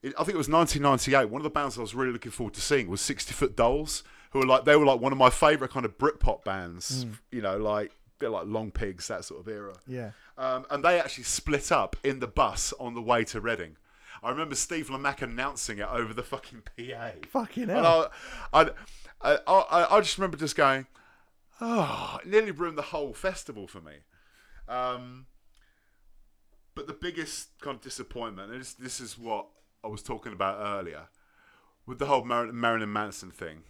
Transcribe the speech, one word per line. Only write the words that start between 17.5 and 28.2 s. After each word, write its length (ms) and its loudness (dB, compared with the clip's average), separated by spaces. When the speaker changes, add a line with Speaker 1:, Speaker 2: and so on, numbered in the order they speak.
Speaker 1:
And 80 -2
Speaker 2:
hell. 400 4
Speaker 1:
I, 100 8
I, 80 4
I, 240 4
I, 500 6
I 40 10
just 180 -2
remember 180 -2
just 200 -4
going, 300 4
"Oh," 640 -2
it 60 -16
nearly 240 4
ruined 260 -4
the 40 -4
whole 320 -6
festival 520 -8
for 140 -16
me. 140 -20
Um, 580 -6
but 120 -12
the 60 -12
biggest 560 -10
kind 160 -10
of 60 -20
disappointment, 680 -12